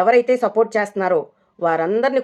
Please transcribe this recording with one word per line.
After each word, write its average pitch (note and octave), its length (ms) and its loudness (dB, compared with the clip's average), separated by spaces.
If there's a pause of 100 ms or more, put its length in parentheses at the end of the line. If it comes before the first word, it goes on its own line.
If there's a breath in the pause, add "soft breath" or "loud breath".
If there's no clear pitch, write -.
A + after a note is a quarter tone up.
ఎవరైతే A#3+ 340 2 (100)
సపోర్ట్ A3 320 0
చేస్తున్నారో F#3+ 440 -2 (460)
వారందరినీ A3 560 0